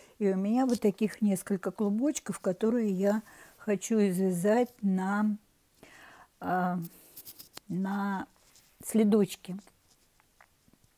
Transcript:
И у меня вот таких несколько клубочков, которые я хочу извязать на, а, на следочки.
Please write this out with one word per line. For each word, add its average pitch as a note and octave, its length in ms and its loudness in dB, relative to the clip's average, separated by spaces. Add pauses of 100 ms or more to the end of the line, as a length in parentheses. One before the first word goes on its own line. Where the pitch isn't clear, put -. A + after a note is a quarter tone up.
(180)
И G3+ 140 2
у F#3 40 -2
меня A3 300 0
вот A#3+ 140 0
таких G#3 400 0
несколько G3 500 0
клубочков, A3 680 -2
которые A3 500 0
я G3+ 320 0 (420)
хочу G#3 360 -2
извязать F#3+ 680 2 (120)
на, G3+ 540 0 (1040)
а, F3+ 400 -2 (880)
на G3 580 -4 (580)
следочки. G#3 720 2 (1400)